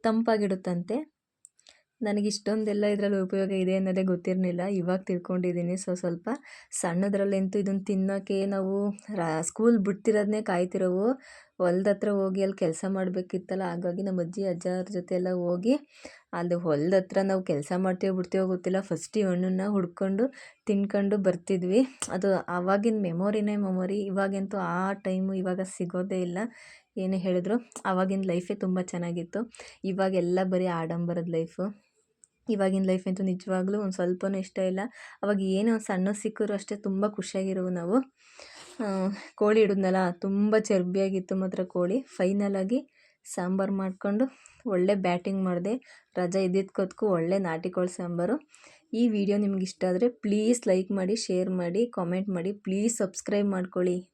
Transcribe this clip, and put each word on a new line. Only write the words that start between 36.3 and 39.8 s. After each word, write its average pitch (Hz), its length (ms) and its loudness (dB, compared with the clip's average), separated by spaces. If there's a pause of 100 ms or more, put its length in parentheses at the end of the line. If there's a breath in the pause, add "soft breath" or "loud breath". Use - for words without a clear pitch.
ಅಷ್ಟೇ 202 220 -4
ತುಂಬ 202 320 0
ಖುಷಿಯಾಗಿರೋವು 190 600 -2
ನಾವು. 180 280 0 (840 loud breath)
ಆ, 220 80 -2 (480 loud breath)
ಕೋಳಿ 208 240 6
ಹಿಡಿದ್ನಲ್ಲ, 190 520 4